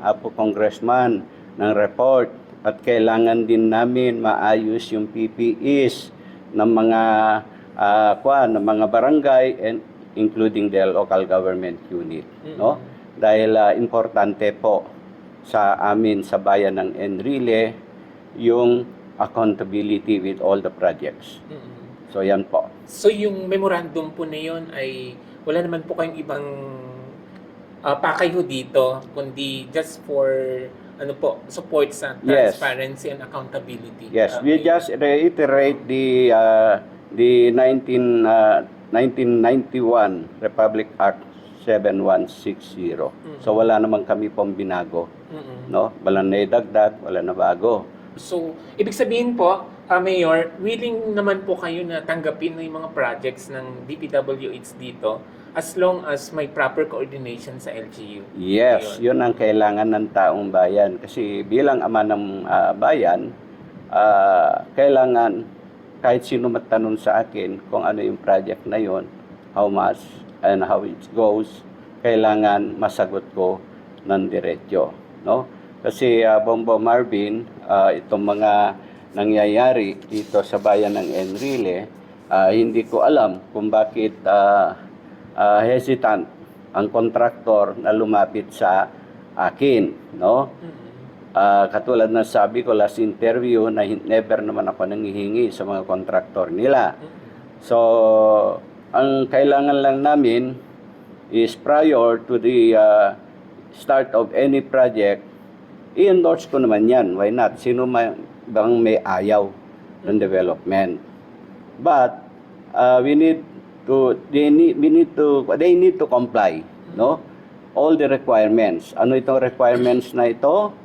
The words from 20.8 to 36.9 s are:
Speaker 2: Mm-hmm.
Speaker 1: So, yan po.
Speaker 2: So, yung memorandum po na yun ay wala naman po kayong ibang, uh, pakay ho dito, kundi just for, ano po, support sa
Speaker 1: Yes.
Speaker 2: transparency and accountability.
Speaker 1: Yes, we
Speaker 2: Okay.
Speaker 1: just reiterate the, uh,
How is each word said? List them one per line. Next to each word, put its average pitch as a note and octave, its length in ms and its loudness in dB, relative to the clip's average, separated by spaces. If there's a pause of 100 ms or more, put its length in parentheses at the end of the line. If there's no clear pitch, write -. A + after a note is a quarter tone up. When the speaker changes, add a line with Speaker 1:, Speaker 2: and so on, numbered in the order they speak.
Speaker 2:
Mm-hmm. - 640 -20
Speaker 1:
So, G2 80 -4
yan G2 240 0
po. - 240 -4 (160)
Speaker 2:
So, - 240 -2
yung G3+ 400 -2
memorandum E3+ 640 -4
po E3 140 -8
na D#3 100 -10
yun D#3+ 380 -10
ay C3 420 -10 (300)
wala E3 160 -2
naman E3+ 240 -8
po E3+ 100 -10
kayong D#3+ 220 -6
ibang, C#3+ 260 -10 (1400)
uh, C#3+ 160 -2
pakay E3+ 400 -2
ho F3 80 0
dito, C3 560 -2 (160)
kundi C3+ 560 -10
just D#3+ 320 -8
for, C#3 240 0 (720)
ano C#3+ 160 -8
po, - 320 -4
support - 440 -2
sa C3+ 280 -12
Speaker 1:
Yes. B2+ 360 2
Speaker 2:
transparency C3+ 520 -6
and C#3 160 -12
accountability. B2 880 -14
Speaker 1:
Yes, A2 320 0
we D3+ 160 4
Speaker 2:
Okay. D#3 40 -2
Speaker 1:
just - 280 0
reiterate C#3+ 960 2
the, B2+ 440 2
uh, A2 400 6 (400)